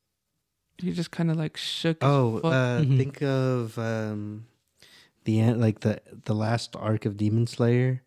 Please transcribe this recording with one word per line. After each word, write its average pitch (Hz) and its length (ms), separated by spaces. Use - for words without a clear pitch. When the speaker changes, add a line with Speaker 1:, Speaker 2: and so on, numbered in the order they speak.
Speaker 1:
you're 180 140
just 170 160
kinda, 165 240
like, 156 220
shook - 460
as 135 60
Speaker 2:
Oh, 127 320
Speaker 1:
fuck. - 120
Speaker 2:
uh, 127 280
Speaker 3:
Mm-hmm. 135 160
Speaker 2:
think 135 260
of, 131 560
um, 107 680
the 110 160
end, 113 200
like, 110 200
the, 107 200
the 107 100
last 110 420
arc 107 280
of 104 120
Demon 107 300
Slayer, 123 600